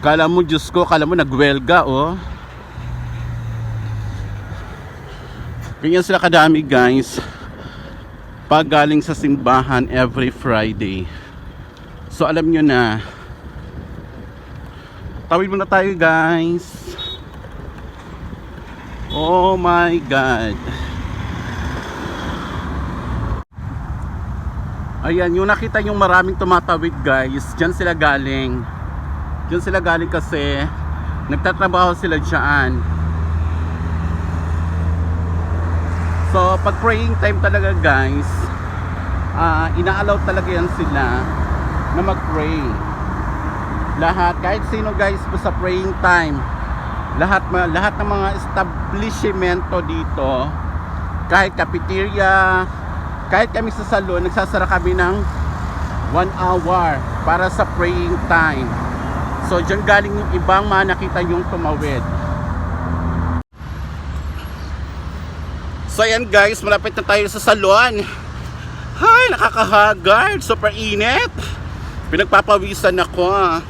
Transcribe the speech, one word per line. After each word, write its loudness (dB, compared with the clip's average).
Kala 6
mo, 6
Diyos 0
ko, 2
kala 4
mo 2
nagwelga, 4
oh. 0
Ganyan 2
sila 2
kadami, 8
guys. 4
Pag 4
galing 6
sa -2
simbahan 2
every 0
Friday. -2
So, 2
alam 2
nyo 4
na. 4
Tawid 2
muna 0
tayo, 4
guys. 2
Oh 4
my 4
God. 2
Ayan, 2
yung 2
nakita 0
yung 0
maraming 4
tumatawid, 2
guys. 0
Diyan 2
sila 0
galing. 0
Diyan 0
sila 0
galing 2
kasi -2
nagtatrabaho 2
sila 0
dyan. 2
So, 4
pag 2
praying 2
time 2
talaga, 2
guys, 4
ah, 2
ina-allow 2
talaga 0
yan 0
sila 0
na 2
mag-pray. 0
Lahat, 0
kahit -2
sino, -2
guys, 0
sa 0
praying 0
time, 4
lahat 2
ma-, 0
lahat 0
ng -2
mga 0
establishmento -2
dito, -2
kahit 4
cafeteria, 2
kahit 2
kami -2
sa -6
salon, 0
nagsasara 0
kami 2
ng 2
one 2
hour 2
para 2
sa 0
praying 0
time. 2
So, 2
dyan 0
galing 4
yung -2
ibang 4
mga 4
nakita -2
yung 0
tumawid. -2
So, 2
ayan, 2
guys, 6
malapit 0
na -4
tayo 4
sa 0
salon. 6
Ay, 8
nakakahagard. 4
Super 0
init. 0
Pinagpapawisan 2
ako, 0
ah. 2